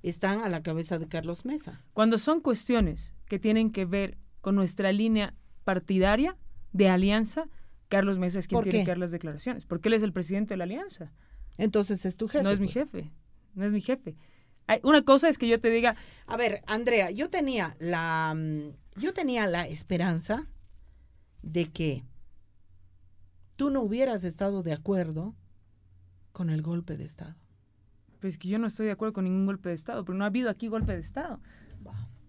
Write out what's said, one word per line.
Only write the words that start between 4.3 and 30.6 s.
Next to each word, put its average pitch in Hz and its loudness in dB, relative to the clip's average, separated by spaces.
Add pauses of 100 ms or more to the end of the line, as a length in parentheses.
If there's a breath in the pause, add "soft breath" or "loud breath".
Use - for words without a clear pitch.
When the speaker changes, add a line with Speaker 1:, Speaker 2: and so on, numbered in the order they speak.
Speaker 2:
con 196 0
nuestra 190 2
línea 214 2 (320)
partidaria 196 4 (340)
de 196 6
alianza, 214 2 (400 soft breath)
Carlos 196 2
Mesa 180 0
es - -4
quien - 0
Speaker 1:
¿Por 220 0
Speaker 2:
tiene 196 2
Speaker 1:
qué? 190 2
Speaker 2:
que 175 0
dar 175 0
las 175 -2
declaraciones, 165 -6
porque 170 -2
él 226 6
es 214 2
el 202 -2
presidente 196 -2
de 185 -4
la 175 -2
alianza. 202 -10 (460 soft breath)
Speaker 1:
Entonces 202 2
es 185 -2
tu 226 -4
jefe, 294 2
Speaker 2:
No 196 4
es 202 2
mi 202 0
Speaker 1:
pues. - -4
Speaker 2:
jefe, 185 -6 (420)
no 190 -4
es 208 0
mi 208 0
jefe. 240 -4 (500 soft breath)
Hay, - 4
una 294 8
cosa 277 8
es 302 4
que 233 0
yo 226 6
te 233 2
diga 233 4 (280 loud breath)
Speaker 1:
A 226 -6
ver, 233 0
Andrea, 220 2
yo 269 -4
tenía 254 -2
la, 165 0
mm, 156 -6
yo 359 -2
tenía 247 0
la 175 0
esperanza 175 -2 (960)
de 165 -2
que 151 -4 (1500)
tú 277 0
no 269 0
hubieras 226 0
estado 196 -2
de 165 -2
acuerdo 170 -2 (960)
con 175 -4
el 156 0
golpe 170 -4
de 143 -10
Estado. 160 -14 (840)
Speaker 2:
Pues 185 -6
que 180 -10
yo 202 0
no 226 0
estoy 220 -4
de 208 0
acuerdo 220 -4
con 196 -2
ningún 190 2
golpe 190 -2
de 170 -2
Estado, 214 -8
pero 180 -6
no 196 0
ha 208 0
habido 233 0
aquí 214 -6